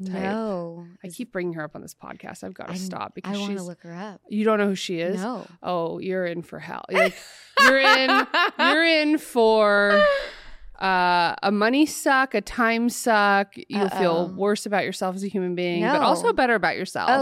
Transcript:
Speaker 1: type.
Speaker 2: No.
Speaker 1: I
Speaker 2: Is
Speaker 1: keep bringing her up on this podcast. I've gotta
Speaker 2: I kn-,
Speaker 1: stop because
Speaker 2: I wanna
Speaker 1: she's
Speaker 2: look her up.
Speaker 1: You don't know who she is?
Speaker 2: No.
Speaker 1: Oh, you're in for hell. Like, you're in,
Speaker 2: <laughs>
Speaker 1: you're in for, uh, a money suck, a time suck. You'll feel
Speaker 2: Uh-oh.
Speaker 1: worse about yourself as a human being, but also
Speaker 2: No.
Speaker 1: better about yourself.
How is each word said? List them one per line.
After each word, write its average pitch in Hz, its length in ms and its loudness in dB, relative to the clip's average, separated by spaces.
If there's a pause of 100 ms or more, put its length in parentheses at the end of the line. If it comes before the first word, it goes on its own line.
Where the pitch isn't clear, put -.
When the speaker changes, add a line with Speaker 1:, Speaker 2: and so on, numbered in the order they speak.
Speaker 1:
type. 185 100 -10
Speaker 2:
No. 190 720 -6 (180)
Speaker 1:
I 190 40 -16
Speaker 2:
Is 170 80 -16
Speaker 1:
keep 240 160 -12
bringing 180 220 -6
her 160 100 -8
up 151 120 -12
on 202 60 -16
this - 140 -20
podcast. - 480 -16
I've 185 100 -14
gotta - 180 -14
Speaker 2:
I 180 40 -8
kn-, 185 100 -10
Speaker 1:
stop - 300 -10
because 202 200 -8
Speaker 2:
I 202 40 -6
wanna 202 140 -6
Speaker 1:
she's 190 140 -8
Speaker 2:
look 175 140 -16
her 170 140 -16
up. 190 340 -14
Speaker 1:
You 214 140 -2
don't 214 160 4
know 202 80 2
who 196 80 0
she 175 240 -6
is? 185 220 -2
Speaker 2:
No. 226 260 -8 (160)
Speaker 1:
Oh, 170 360 -4
you're 185 280 -4
in 170 140 -8
for 160 180 -16
hell. 160 320 -12
Like, 339 240 2 (460)
you're 539 180 8
in, 427 480 4 (140)
Speaker 2:
<laughs> - 180 -2
Speaker 1:
you're 330 260 4
in 302 340 2
for, 208 840 4 (760)
uh, 180 640 2
a 202 100 0
money 240 340 2
suck, 269 480 0
a 208 80 0
time 226 480 0
suck. 202 640 2 (160)
You'll 202 200 0
feel 175 420 0
Speaker 2:
Uh-oh. 185 40 -12
Speaker 1:
worse 202 300 -2
about 202 180 0
yourself 185 320 -4
as 190 80 -8
a 202 40 -4
human 180 280 -2
being, 175 280 0
but 285 180 2
also 277 260 2
Speaker 2:
No. 453 60 2
Speaker 1:
better 240 220 2
about 175 200 0
yourself. 127 340 -4 (120)